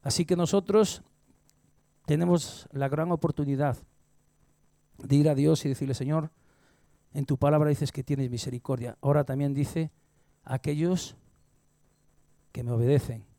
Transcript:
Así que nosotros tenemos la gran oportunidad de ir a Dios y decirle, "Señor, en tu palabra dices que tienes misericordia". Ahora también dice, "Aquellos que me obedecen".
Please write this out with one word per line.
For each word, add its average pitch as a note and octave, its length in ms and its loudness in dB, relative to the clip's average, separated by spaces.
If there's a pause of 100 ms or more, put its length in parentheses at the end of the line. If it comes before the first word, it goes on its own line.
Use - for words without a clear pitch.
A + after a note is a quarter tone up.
Así D3+ 240 -2
que F3 120 0
nosotros G3 640 2 (1040)
tenemos E3+ 680 0
la C#3 160 -4
gran D#3 240 -2
oportunidad C#3+ 640 -2 (1200)
de C3+ 180 0
ir D3 120 6
a D3 60 2
Dios D3 300 2
y D3 40 -2
decirle, C3+ 260 -4
"Señor, D3+ 360 -2 (840)
en C#3+ 140 -4
tu C#3 100 0
palabra D3+ 320 4
dices D3 240 0
que C3+ 120 -8
tienes C3+ 260 -2
misericordia". B2 680 -6
Ahora C#3+ 240 2
también C#3 300 -2
dice, D3 380 -2 (520)
"Aquellos D3+ 720 -2 (1400)
que B2 100 -8
me A#2+ 100 -4
obedecen". A#2+ 520 2 (140)